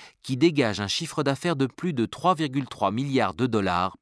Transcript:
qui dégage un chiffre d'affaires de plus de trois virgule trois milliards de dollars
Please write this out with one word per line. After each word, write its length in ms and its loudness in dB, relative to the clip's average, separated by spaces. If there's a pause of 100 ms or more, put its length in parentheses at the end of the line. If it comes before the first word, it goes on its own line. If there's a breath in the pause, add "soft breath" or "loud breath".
(240 loud breath)
qui 120 -2
dégage 440 2
un 80 -2
chiffre 340 -4
d'affaires 340 -2
de 100 2
plus 260 -4
de 140 0
trois 280 0
virgule 320 -2
trois 240 0
milliards 440 0
de 120 0
dollars 560 0